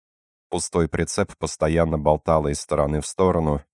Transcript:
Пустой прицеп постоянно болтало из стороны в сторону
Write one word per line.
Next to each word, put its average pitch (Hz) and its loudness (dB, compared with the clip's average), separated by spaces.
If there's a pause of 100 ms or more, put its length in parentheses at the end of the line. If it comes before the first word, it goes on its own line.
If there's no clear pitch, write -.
(480)
Пустой 87 -2
прицеп - -4
постоянно 80 0
болтало 76 2
из 73 -2
стороны 73 0
в - -6
сторону 85 0 (120)